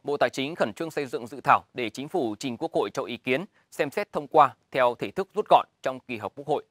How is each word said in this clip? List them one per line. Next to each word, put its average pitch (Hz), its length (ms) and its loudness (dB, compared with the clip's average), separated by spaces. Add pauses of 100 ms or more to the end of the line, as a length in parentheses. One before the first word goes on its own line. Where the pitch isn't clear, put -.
Bộ 143 140 -4
Tài 127 120 2
chính 139 260 -6
khẩn 120 180 -2
trương 165 180 -8
xây 147 140 -4
dựng 120 220 -8
dự 123 160 -14
thảo 120 200 6 (100)
để 120 160 -4
Chính 131 180 -10
phủ 127 320 -2
trình 120 180 -6
Quốc 160 160 -6
hội 135 200 0
cho 131 100 -4
ý 113 140 -8
kiến, 135 280 -2 (260)
xem 147 200 -4
xét - 220 -6
thông 151 140 -6
qua 147 220 8 (220)
theo 123 280 4
thể 101 120 -6
thức - 240 -6
rút 208 140 -2
gọn 139 160 6 (180)
trong 131 240 -4
kỳ 120 100 -6
họp 107 180 -8
Quốc 143 120 -12
hội 147 240 -2